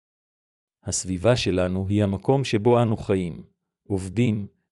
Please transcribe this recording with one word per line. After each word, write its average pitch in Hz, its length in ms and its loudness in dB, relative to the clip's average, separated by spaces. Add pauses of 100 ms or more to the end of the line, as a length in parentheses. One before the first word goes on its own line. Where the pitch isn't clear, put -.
(840)
הסביבה 92 520 0
שלנו 92 520 0
היא 104 160 2
המקום 127 400 0
שבו 120 380 2
אנו 113 160 0
חיים, 92 460 -4 (400)
עובדים, 101 640 -2 (240)